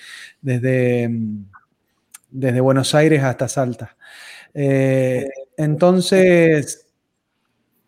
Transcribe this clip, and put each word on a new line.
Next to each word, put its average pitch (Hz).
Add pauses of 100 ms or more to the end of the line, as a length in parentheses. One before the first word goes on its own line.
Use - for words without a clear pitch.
(420)
desde, 123
mm, 107 (880)
desde 131
Buenos 135
Aires 151
hasta 127
Salta. 123 (580)
Eh, 135 (280)
entonces, 175 (1000)